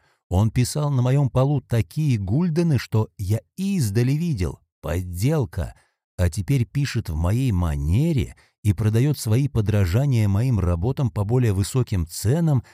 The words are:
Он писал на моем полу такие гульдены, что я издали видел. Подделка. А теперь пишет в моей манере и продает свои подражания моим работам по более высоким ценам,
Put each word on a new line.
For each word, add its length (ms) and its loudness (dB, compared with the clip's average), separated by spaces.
Он 220 2
писал 380 0
на 120 2
моем 280 2
полу 320 0
такие 560 -2
гульдены, 600 0
что 400 -2
я 240 -2
издали 560 0
видел. 480 -4
Подделка. 920 -4
А 120 2
теперь 360 -2
пишет 440 -4
в 80 -4
моей 340 0
манере 840 0
и 80 2
продает 460 0
свои 320 0
подражания 800 2
моим 300 2
работам 520 0
по 140 -2
более 260 2
высоким 560 -2
ценам, 560 0